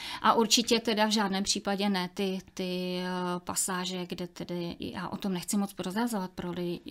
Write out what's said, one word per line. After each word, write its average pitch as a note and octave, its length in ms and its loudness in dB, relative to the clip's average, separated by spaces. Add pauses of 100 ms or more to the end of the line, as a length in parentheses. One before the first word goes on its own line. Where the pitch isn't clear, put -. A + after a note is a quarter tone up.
(220)
A - 120 6
určitě A3+ 460 4
teda A3 260 2
v G#3+ 40 2
žádném G3 340 2
případě G3+ 440 0
ne F3+ 260 2
ty, F#3+ 240 0 (160)
ty, F3+ 440 -2
eh, F3+ 60 -2 (340)
pasáže, F3+ 680 -2
kde F3+ 200 -6
tedy, F3 540 -6
já - 280 -6
o - 80 -8
tom F#3+ 160 -2
nechci F3 240 -2
moc G3+ 160 0
prozrazovat F#3+ 580 -2
pro F3+ 200 -6
li-, F3 300 -4 (100)